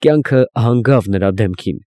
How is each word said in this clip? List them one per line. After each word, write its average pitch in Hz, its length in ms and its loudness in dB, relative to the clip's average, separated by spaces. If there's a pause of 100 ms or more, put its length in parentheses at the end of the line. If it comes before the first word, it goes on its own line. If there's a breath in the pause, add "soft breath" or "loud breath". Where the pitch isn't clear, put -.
Կյանքը 151 380 2 (140)
հանգավ 120 540 2
նրա 98 240 0
դեմքին 98 580 -4